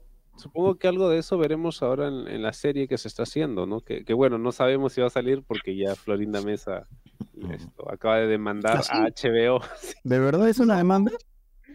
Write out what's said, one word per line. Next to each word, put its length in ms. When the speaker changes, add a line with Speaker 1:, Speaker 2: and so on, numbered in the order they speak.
Speaker 1:
Supongo 400
que 100
algo 220
de 100
eso 180
veremos 460
ahora 260
en, 200
en 140
la 100
serie 340
que 100
se 120
está 160
haciendo, 420
¿no? 140
Que, 240
que 100
bueno, 240
no 140
sabemos 400
si 80
va 80
a 20
salir 340
porque 320
ya 200
Florinda 460
Mesa 440
y 100
Speaker 2:
Ujú. 100
Speaker 1:
esto, 360
acaba 280
de 100
demandar 500
Speaker 3:
¿Ah, 60
sí? 80
Speaker 1:
a 140
H 240
B 200
O. 80
<laughs> 100
Sí. 140
Speaker 2:
¿De 160
verdad 280
es 120
una 160
demanda? 340